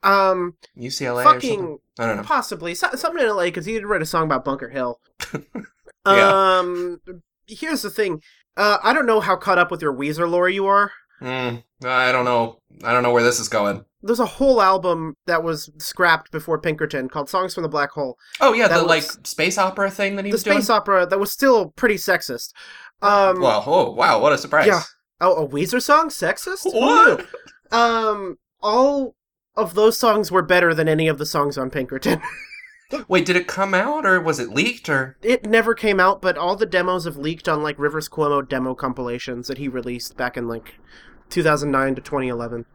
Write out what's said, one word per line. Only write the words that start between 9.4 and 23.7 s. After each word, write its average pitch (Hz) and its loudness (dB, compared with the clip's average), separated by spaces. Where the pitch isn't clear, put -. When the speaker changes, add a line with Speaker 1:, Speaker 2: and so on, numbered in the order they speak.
Speaker 1:
up 175 2
with 160 -8
your 151 -2
Weezer 151 -2
lore 175 2
you 196 -2
are. 196 2
Speaker 2:
Mm, 127 -6
I 127 2
don't 127 2
know. 117 0
I 117 0
don't 123 4
know 120 2
where 120 4
this 120 4
is 110 -8
going. 101 -2
Speaker 1:
There's 233 0
a 226 2
whole 262 2
album 175 0
that 170 0
was 165 -6
scrapped 165 0
before 156 -4
Pinkerton 151 -4
called 143 -8
Songs 185 -4
from 175 -6
the 160 -4
Black 147 -2
Hole. 135 -8
Speaker 2:
Oh, 254 6
yeah, 226 4
Speaker 1:
That 170 4
Speaker 2:
the, 165 4
Speaker 1:
was 165 -2
Speaker 2:
like, 160 0
space 180 -2
opera 196 0
thing 196 -4
that 196 -6
he 202 -4
Speaker 1:
the 214 0
Speaker 2:
was 190 -2
doing? 208 2
Speaker 1:
space 202 -2
opera 196 2
that 190 0
was 202 -2
still 233 2
pretty 214 0
sexist. 165 -4
Um, 196 4
Speaker 2:
Well, 107 2
oh, 143 2